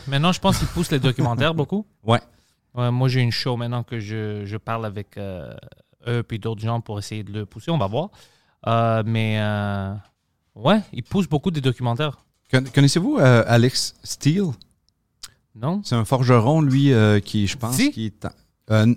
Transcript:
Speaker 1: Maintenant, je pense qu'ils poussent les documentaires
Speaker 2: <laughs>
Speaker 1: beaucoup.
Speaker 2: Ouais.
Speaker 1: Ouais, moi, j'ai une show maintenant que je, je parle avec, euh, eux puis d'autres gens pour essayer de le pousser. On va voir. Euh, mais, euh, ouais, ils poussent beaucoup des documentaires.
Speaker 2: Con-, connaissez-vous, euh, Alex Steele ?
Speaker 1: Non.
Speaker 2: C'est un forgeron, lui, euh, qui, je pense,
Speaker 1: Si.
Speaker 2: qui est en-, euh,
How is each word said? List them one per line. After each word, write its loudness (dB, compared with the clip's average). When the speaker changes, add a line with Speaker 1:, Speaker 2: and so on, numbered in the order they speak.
Speaker 1:
Maintenant, 2
je -4
pense 2
qu'ils -2
poussent -4
les 2
documentaires 0
Speaker 2:
<laughs> -
Speaker 1:
beaucoup. -4
Speaker 2:
Ouais. 2
Speaker 1:
Ouais, -2
moi, 0
j'ai 0
une 0
show -4
maintenant -6
que -10
je, -8
je -10
parle -8
avec, -10
euh, -12
eux -2
puis -8
d'autres -8
gens -4
pour -10
essayer -10
de -14
le -8
pousser. -12
On 0
va 0
voir. -4
Euh, 2
mais, -2
euh, -4
ouais, 2
ils -10
poussent -2
beaucoup -2
des -4
documentaires. -2
Speaker 2:
Con-, 4
connaissez-vous, 4
euh, 6
Alex 2
Steele ? 0
Speaker 1:
Non. -4
Speaker 2:
C'est -4
un 0
forgeron, 4
lui, 4
euh, 6
qui, -2
je -4
pense, -4
Speaker 1:
Si. 2
Speaker 2:
qui -8
est -12
en-, -8
euh, 6